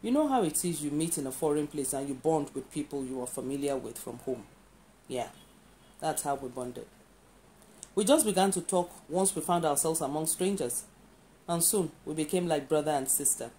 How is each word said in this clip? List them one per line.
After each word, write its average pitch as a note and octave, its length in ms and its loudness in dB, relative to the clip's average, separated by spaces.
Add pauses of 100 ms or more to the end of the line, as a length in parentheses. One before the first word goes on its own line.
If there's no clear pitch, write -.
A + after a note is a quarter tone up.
You A3+ 100 0
know D4 180 4
how B3+ 140 4
it D#3 200 0
is, E3 180 -2
you D3 100 -2
meet D#3+ 260 0
in C#3 100 -4
a C3 60 -4
foreign D3 340 0
place C#3+ 240 -4
and C#3 160 -4
you C#3 60 -4
bond D3 400 0
with - 180 -8
people C#3+ 320 -6
you C3 160 -6
are B2 80 -4
familiar C#3 480 -4
with A#2 220 -8
from A#2+ 220 -10
home. A#2+ 260 -6 (640)
Yeah, B2 180 -4 (720)
that's D#3 220 -2
how C#3+ 140 0
we C3 120 -8
bonded. B2 380 -8 (1080)
We G3+ 100 2
just C#4 200 6
began G3 260 4
to F#3 100 0
talk F3 300 0 (180)
once F#3+ 260 2
we E3 60 -4
found E3+ 240 2
ourselves D#3 340 2
among D3+ 280 -2
strangers, F3+ 580 -2 (600)
and E3+ 160 0
soon F3 300 2 (140)
we D#3 80 -6
became E3 340 0
like D3 220 0
brother D3+ 220 2
and C3 200 0
sister. C3+ 480 0